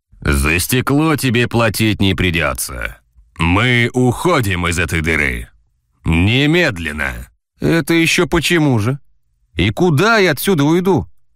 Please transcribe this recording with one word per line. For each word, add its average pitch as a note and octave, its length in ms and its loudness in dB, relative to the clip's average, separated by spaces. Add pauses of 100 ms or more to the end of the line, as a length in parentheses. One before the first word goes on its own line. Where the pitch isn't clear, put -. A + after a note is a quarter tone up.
(200)
«За C#2+ 380 0
стекло C#3+ 560 0
тебе A#2+ 320 0
платить A2 540 0
не G2 120 2
придётся. D2+ 840 -4 (420)
Мы A#2 540 0
уходим A#2+ 760 0
из E2 120 -2
этой E2+ 220 -2
дыры. D2 460 -2 (560)
Немедленно!» E2+ 1200 0 (320)
«Это E3 340 0
ещё E3 340 2
почему D#3 520 2
же? B2 200 -2 (540)
И F#2+ 160 0
куда F3+ 480 2
я F#3 140 4
отсюда D3 320 0
уйду?» E3+ 440 2 (280)